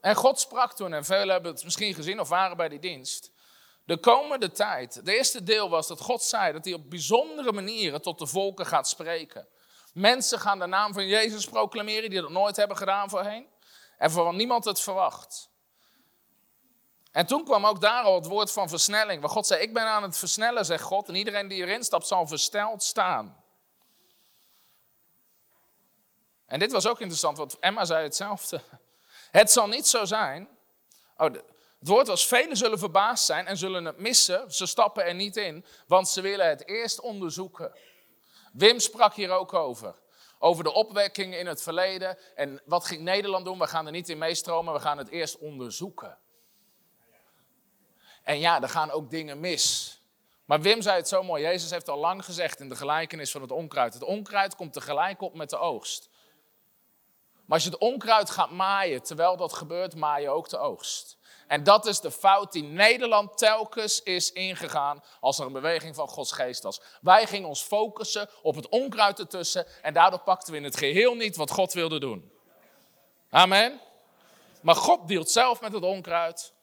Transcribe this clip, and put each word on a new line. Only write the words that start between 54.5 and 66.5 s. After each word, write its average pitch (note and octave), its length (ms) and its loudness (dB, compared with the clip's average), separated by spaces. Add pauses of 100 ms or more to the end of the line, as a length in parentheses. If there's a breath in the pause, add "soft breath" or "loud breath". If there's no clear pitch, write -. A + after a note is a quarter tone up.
komt D#3+ 180 -12
tegelijk D3+ 480 -4
op F#3 120 -10
met D#3 160 -12
de D#3 80 -6
oogst. - 520 -6 (1200 soft breath)
Maar - 260 0
als - 40 0
je F3+ 60 -4
het - 100 -10
onkruid A3 500 2
gaat D3+ 220 0
maaien, F#3+ 520 0
terwijl E3+ 340 2
dat F3 160 -4
gebeurt, E3+ 420 -6
maai D3 280 -2
je C#3+ 60 -4
ook D#3+ 200 -4
de - 80 -8
oogst. - 600 -6 (300 soft breath)
En D3 160 0
dat G#3+ 220 8
is G#3 140 -2
de D3+ 120 -6
fout G3 400 4
die D#3 120 -6
Nederland G#3 760 4
telkens A3 640 0
is F3+ 280 -2
ingegaan D#3+ 720 -4 (160 soft breath)
als C3+ 200 0
er C#3+ 60 -4
een C3 80 -10
beweging D3+ 420 -2
van C#3+ 120 -6
Gods C3 240 -8
geest B2+ 320 -4